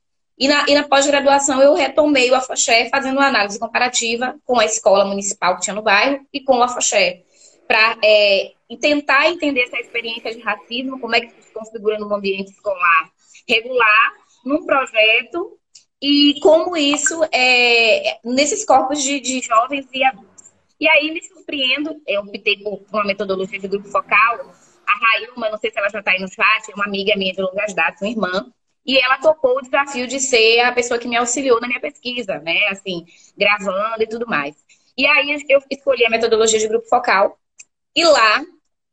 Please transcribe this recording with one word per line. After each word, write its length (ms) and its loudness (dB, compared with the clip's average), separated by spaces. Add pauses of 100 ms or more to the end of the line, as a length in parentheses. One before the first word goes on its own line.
(380)
E 100 0
na, 180 2
e 80 4
na 140 2
pós-graduação 720 2
eu 140 8
retomei 560 2
o 40 4
Afoxé 540 0
fazendo 300 -2
uma 80 4
análise 320 0
comparativa 760 -4 (120)
com 120 0
a 60 4
escola 400 2
municipal 520 -2
que 40 -14
tinha 140 -6
no 80 -8
bairro 500 0
e 80 -8
com 160 2
o 60 4
Afoxé, 600 0 (460)
pra, 340 2
é, 500 4 (180)
e 80 -16
tentar 500 2
entender 360 -2
essa 140 -12
experiência 560 -10
de 60 -20
racismo, 580 -8
como 160 -6
é 60 4
que 80 -12 (140)
se 100 -20
configura 460 -6
no 160 -6
ambiente 360 -4
escolar 600 -2 (340)
regular, 640 2 (300)
num 220 -4
projeto, 920 0 (420)
e 400 2
como 380 4
isso 520 0
é 920 2
nesses 400 -2
corpos 380 2
de, 180 -2
de 220 -4
jovens 500 -2
e 100 -2
adultos. 320 -2 (440)
E 100 0
aí 240 2
me 100 -10
surpreendo, 840 -6
eu 140 -2
optei 380 -6
por 340 -10
uma 120 -2
metodologia 540 -4
de 100 -10
grupo 200 -6
focal, 640 -2 (340)
a 120 0
Railma, 500 -2
não 80 -8
sei 140 -6
se 80 -10
ela 100 -2
já 140 -10
tá 80 -4
aí 100 -2
no 80 -8
chat, 400 -2
é 60 -18
uma 100 -4
amiga 320 -2
minha 160 -4
de 80 -8
longas 320 -4
datas, 300 -4
uma 80 -4
irmã, 420 -6 (320)
e 140 0
ela 200 2
topou 380 0
o 60 -6
desafio 440 -4
de 140 -6
ser 400 4
a 120 2
pessoa 260 -2
que 100 -8
me 80 -2
auxiliou 440 0
na 80 -8
minha 120 -8
pesquisa, 600 -8
né, 280 -2
assim, 380 -8 (320)
gravando 640 -2
e 40 -2
tudo 200 -8
mais. 280 -6 (440)
E 80 0
aí 420 0
eu 220 4
escolhi 340 0
a 60 2
metodologia 480 2
de 100 -2
grupo 180 -2
focal, 520 0 (560)
e 100 2
lá 400 4 (480)